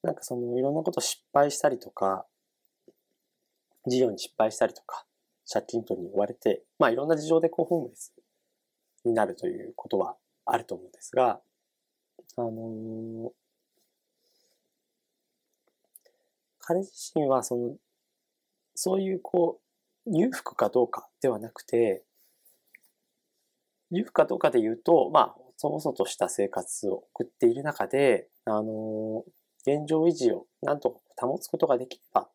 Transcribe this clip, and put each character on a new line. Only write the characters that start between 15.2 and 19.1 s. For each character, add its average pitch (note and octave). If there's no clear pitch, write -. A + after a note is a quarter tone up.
彼 F3
自 -
身 D3+
は C3
そ B2
の、 A#2+
そ F#3
う G3
い F#3+